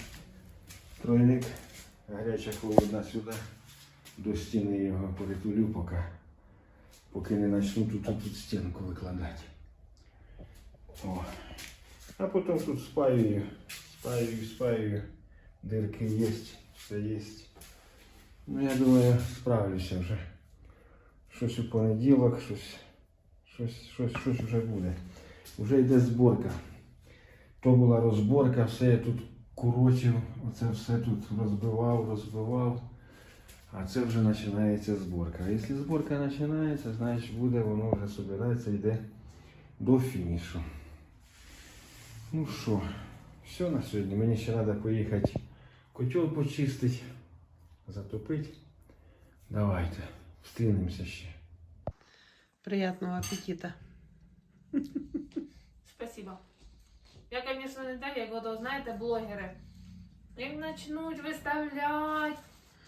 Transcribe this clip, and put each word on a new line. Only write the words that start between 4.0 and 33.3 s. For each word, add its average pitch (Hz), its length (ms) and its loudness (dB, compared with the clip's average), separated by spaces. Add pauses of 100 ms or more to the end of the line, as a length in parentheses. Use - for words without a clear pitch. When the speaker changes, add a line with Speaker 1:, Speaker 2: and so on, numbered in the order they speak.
Speaker 1:
до 104 180 -2
стіни 101 420 0
його 95 360 -2
притулю 104 520 0
поки, 87 380 -2 (1080)
поки 101 240 -2
не 101 220 4
почну 101 280 2
тут, 107 200 -4
тут - 320 -4
стінку 90 480 -6
викладати. 90 580 -8 (1600)
О. 90 200 -6 (920)
А 190 80 0
потім 180 320 2
тут 131 240 -4
спаюю, 117 600 4 (260)
спаюю, 117 760 -4
спаюю. 110 580 0 (600)
Дирки 104 420 -2
є, 110 240 2 (480)
все 104 240 -8
є. 107 200 -4 (1300)
Ну, 139 160 -2
я 135 120 4
думаю, 127 440 8 (180)
справлюся 98 640 0
вже. 90 200 -2 (1200)
Щось 123 220 -2
у 113 120 -2
понеділок, 117 680 6
щось, - 360 -10 (760)
щось, - 280 -6 (120)
щось, 120 180 0
щось 120 280 0
вже 113 200 2
буде. 98 340 -2 (640)
Вже 123 220 6
йде 127 200 8
зборка. 117 500 6 (1080)
То 127 120 6
була 120 280 8
розборка, 117 640 6
все 123 220 2
я 120 120 8
тут - 240 -2 (320)
курочив, 123 600 4 (340)
оце 113 220 -2
все 117 280 0
тут 117 200 0 (200)
розбивав, 110 720 2
розбивав. 110 720 -2 (920)